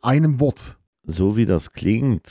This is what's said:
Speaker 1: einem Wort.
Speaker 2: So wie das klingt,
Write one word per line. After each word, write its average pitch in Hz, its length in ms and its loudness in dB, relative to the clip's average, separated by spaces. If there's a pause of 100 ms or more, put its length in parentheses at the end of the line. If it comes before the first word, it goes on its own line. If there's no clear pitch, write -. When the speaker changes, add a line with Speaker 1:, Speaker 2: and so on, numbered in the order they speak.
Speaker 1:
einem 143 380 2
Wort. - 380 -4 (280)
Speaker 2:
So 90 300 0
wie 113 100 2
das - 280 -2
klingt, 113 580 -2